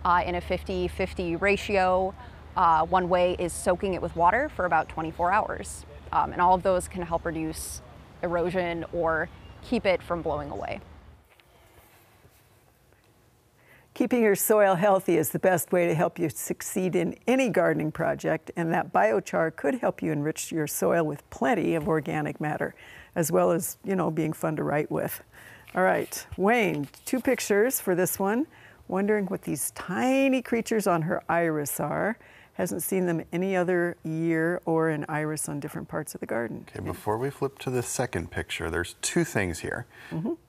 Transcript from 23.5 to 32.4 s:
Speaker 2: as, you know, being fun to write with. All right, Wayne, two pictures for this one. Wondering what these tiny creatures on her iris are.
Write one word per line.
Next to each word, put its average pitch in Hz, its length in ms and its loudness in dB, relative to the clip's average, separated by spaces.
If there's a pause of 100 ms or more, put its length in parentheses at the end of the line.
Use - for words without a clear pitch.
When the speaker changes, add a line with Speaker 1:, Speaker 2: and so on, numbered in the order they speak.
Speaker 2:
as, 170 340 -2
you 190 100 -2
know, 175 160 0
being 156 220 -2
fun 160 240 -4
to 147 80 -4
write 147 260 -2
with. - 320 -4 (520)
All 185 80 2
right, 180 440 0 (100)
Wayne, 185 520 2 (160)
two 262 160 -2
pictures 240 600 2
for 185 140 0
this 175 240 0
one. 214 280 0 (420)
Wondering 202 380 0
what 185 160 -6
these 160 300 -4
tiny 262 680 2
creatures 220 460 0
on 170 140 2
her 170 260 -2
iris 160 500 0
are. 165 400 -2 (360)